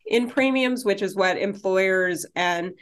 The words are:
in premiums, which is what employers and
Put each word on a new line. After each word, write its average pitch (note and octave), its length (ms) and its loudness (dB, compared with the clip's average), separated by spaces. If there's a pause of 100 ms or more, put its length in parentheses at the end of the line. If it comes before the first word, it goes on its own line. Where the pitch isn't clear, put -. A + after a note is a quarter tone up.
in A#3 220 0
premiums, C4 560 0
which G3+ 180 0
is F#3+ 120 -4
what F#3 240 2
employers F#3+ 960 0
and F3 480 -2